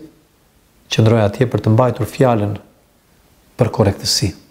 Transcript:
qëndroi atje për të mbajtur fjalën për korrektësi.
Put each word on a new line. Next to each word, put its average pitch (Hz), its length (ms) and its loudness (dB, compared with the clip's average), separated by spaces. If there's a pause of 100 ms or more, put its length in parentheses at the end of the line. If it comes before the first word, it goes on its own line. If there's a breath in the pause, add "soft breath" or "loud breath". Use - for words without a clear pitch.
(920)
qëndroi 113 320 2
atje 104 240 0
për - 160 -4
të 110 100 2
mbajtur 120 380 0
fjalën 104 460 0 (1000)
për 110 140 2
korrektësi. 98 600 -2 (180)